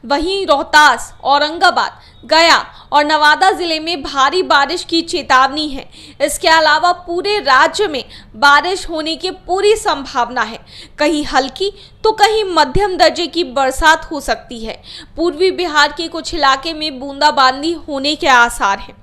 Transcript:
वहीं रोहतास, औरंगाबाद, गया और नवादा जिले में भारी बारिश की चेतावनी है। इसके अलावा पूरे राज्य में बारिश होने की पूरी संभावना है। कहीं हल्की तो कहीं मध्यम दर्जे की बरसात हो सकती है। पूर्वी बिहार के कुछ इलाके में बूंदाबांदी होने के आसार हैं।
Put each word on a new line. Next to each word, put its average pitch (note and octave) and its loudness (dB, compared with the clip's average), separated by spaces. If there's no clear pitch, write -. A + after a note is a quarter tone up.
वहीं F4 -2
रोहतास, D4+ 2
औरंगाबाद, D4+ 0
गया D#4 4
और D4 4
नवादा D4+ 4
जिले E4 -4
में D#4+ -6
भारी C#4+ 0
बारिश C#4+ 0
की E4 -2
चेतावनी C#4+ 0
है। C4+ -12
इसके - -2
अलावा D#4+ 4
पूरे F4+ -4
राज्य C#4 2
में D4 -6
बारिश D4 2
होने D#4+ -6
की F#4 -6
पूरी F#4+ 0
संभावना C4 -4
है। G#3+ -8
कहीं D4+ 0
हल्की C#4 -2
तो A4 2
कहीं G#4+ 2
मध्यम F4+ 0
दर्जे E4 2
की E4+ -4
बरसात C#4 0
हो D4 -6
सकती A#3 -8
है। - -12
पूर्वी E4+ 0
बिहार D4+ 0
के E4 -8
कुछ D#4+ -10
इलाके C#4 0
में D#4 -8
बूंदाबांदी C#4 -2
होने C#4+ -4
के D#4+ -2
आसार A#3+ 2
हैं। - -18